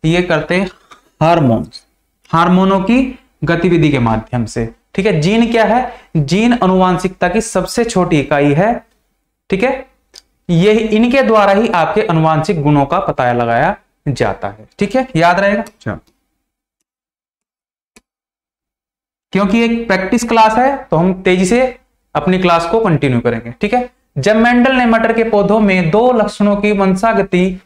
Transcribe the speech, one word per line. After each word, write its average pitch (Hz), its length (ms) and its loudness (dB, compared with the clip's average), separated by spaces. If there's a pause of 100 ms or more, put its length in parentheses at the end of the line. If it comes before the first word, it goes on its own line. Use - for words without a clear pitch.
ये 165 200 0
करते 165 320 -2
हैं 185 140 -2 (520)
Hormones, 143 640 0 (460)
हार्मोनों 185 520 2
की 233 200 0 (440)
गतिविधि 170 440 0
के 139 120 0
माध्यम 113 460 -2
से। 113 220 -8 (260)
ठीक 196 100 -4
है, 190 160 0
जीन 226 300 0
क्या 226 140 2
है? 240 280 -2 (240)
जीन 208 400 0
अनुवांशिकता 185 720 0
की 202 140 -2
सबसे 190 420 -4
छोटी 170 340 0
इकाई 143 340 0
है। 196 200 0 (760)
ठीक 190 140 -2
है, 269 220 -4 (640)
ये 180 240 2
इनके 226 500 2
द्वारा 208 300 2
ही 220 160 2
आपके 175 340 0
अनुवांशिक 160 600 0
गुणों 147 220 2
का 170 160 -2
पता 135 320 -2
लगाया 120 420 0 (300)
जाता 113 440 -4
है। 107 180 -20 (120)
ठीक 202 160 -4
है, 254 200 0
याद 170 240 2
रहेगा। 202 240 0 (160)
चलो, 98 180 -8 (3250)
क्योंकि 196 260 0
एक 233 280 -2
practice 190 360 -2
class 226 340 2
है 262 240 0
तो - 160 -4
हम 180 240 0
तेजी 185 240 2
से 233 160 2 (540)
अपनी 180 240 0
class 170 260 2
को 226 140 0
continue 147 420 0
करेंगे। 117 320 -4
ठीक 208 200 -4
है, 247 160 -2 (280)
जब 190 200 0
Mendel 240 380 2
ने 247 120 2
मटर 226 260 2
के 226 120 0
पौधों 208 360 2
में 185 300 2
दो 233 220 4
लक्षणों 208 440 0
की 208 160 0
वंशागति 196 720 0 (200)